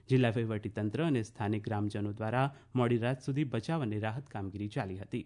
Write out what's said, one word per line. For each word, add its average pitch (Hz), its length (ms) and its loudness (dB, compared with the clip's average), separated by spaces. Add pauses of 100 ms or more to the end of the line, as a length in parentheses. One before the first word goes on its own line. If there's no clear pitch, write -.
જિલ્લા 127 220 6
વહીવટીતંત્ર 107 720 0
અને 147 200 2
સ્થાનિક 107 420 -2
ગ્રામજનો 104 480 -2
દ્વારા 110 360 0 (260)
મોડી 120 240 4
રાત 123 240 0
સુધી 143 220 0
બચાવ 135 380 -2
અને 107 160 -2
રાહત 110 280 -4
કામગીરી 101 420 -6
ચાલી 98 300 -4
હતી. - 280 -6